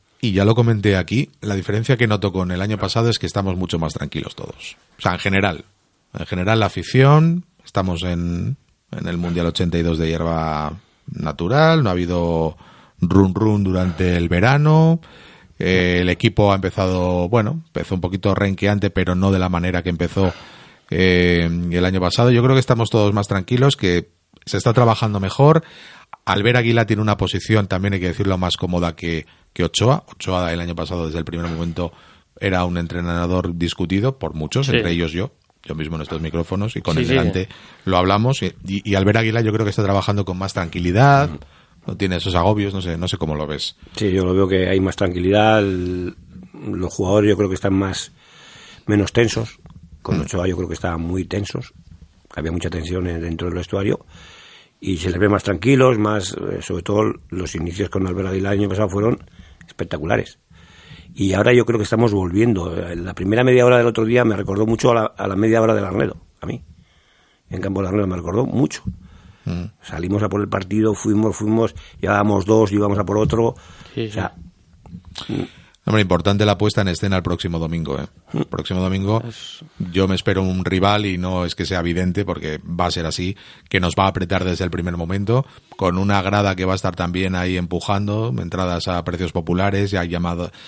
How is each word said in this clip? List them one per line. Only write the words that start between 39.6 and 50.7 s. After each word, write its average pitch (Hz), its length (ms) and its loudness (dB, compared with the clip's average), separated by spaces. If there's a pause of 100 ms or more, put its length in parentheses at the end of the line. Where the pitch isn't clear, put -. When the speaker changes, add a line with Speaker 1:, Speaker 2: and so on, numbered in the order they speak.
Speaker 1:
que 104 60 -2
está 107 120 0
trabajando 98 420 0
con 90 140 -6
más 95 160 -6
tranquilidad, 98 760 4
Speaker 3:
Ujú. 73 80 -10 (480)
Speaker 1:
no - 100 -8
tiene 92 200 -2
esos 85 180 -4
agobios, 101 400 2
no 95 80 -6
sé, 87 160 -6
no 87 100 -4
sé 98 80 -4
cómo 78 180 -4
lo 76 120 -4
ves. 73 300 -8 (200)
Speaker 3:
Sí, 101 160 0
yo 92 120 2
lo 90 100 0
veo 95 140 4
que 92 200 2
hay 95 120 2
más 95 160 0
tranquilidad, 101 640 4
el, 90 540 -2 (400)
los 92 380 -6
jugadores 101 380 4
yo 95 80 4
creo 101 100 2
que 92 60 -4
están 95 200 0
más, 95 380 -2 (720)
menos 101 260 2
tensos. 113 460 0 (440)
Con - 160 -2
Speaker 1:
Mm. - 40 -2
Speaker 3:
Ochoa 92 240 -4
yo 90 100 -2
creo 90 120 -4
que 87 60 -8